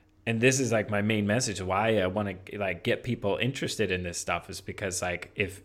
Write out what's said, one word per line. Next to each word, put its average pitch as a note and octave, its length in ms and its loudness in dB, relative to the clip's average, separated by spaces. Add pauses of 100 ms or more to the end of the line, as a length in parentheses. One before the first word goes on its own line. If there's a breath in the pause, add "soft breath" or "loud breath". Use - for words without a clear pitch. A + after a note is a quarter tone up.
(280 loud breath)
and A2+ 120 2
this B2+ 200 6
is, A#2+ 120 2
like, G#2+ 200 2
my G2+ 100 2
main G#2+ 240 2
message, G#2 340 0
why G2+ 380 2
I F#2 100 4
wanna, G2 280 -2 (180)
like, F#2+ 300 -4
get A#2 200 0
people G#2 340 0
interested A2 520 0
in F2+ 140 0
this F2 160 -6
stuff E2+ 300 -2
is F2+ 120 -10
because, F#2 400 -6
like, F2+ 340 -6
if, F#2+ 300 -4